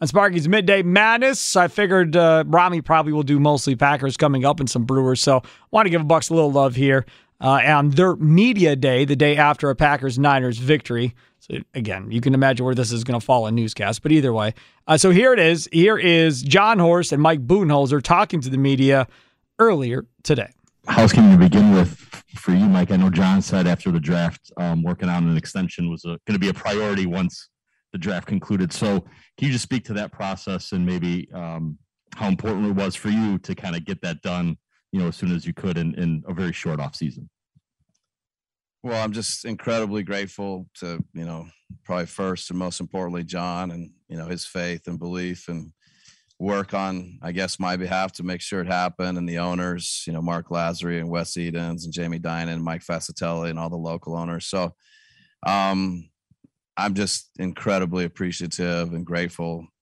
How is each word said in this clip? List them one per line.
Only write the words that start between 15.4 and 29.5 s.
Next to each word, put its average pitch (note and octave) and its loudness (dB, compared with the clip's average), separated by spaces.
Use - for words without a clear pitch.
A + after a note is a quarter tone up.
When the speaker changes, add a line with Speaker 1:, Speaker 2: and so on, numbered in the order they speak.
Speaker 1:
is. E3 2
Here F#3 6
is D#3+ 4
John G3 4
Horst E3+ 4
and C#3+ 2
Mike D3+ 2
Budenholzer D3 2
talking F3+ 2
to B2+ -6
the C3+ -2
media C3+ 2
earlier C#3 2
today. A#2+ -2
Speaker 2:
How's A2 4
can G#2+ 10
you F#2+ 10
begin G2+ 8
with F2+ 4
for - -2
you, F#2+ 4
Mike? F#2+ 4
I G2 2
know F#2 4
John F#2 4
said F2+ 0
after F2 -2
the E2+ 2
draft, E2+ -2
um, E2+ -2
working F2+ -4
on E2+ 0
an D#2+ 2
extension E2+ -6
was E2 -10
a, E2+ -10
gonna G#2 -2
be G2 0
a F2+ -2
priority G#2 -4
once F2+ -4
the G2 -12
draft F2+ -6
concluded. F#2 -4
So G2+ -2
can - -10
you C#3+ 0